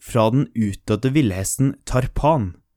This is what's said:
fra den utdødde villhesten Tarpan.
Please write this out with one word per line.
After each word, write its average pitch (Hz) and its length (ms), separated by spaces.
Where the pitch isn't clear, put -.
fra 110 320
den 143 160
utdødde 107 640
villhesten 117 640
Tarpan. 131 640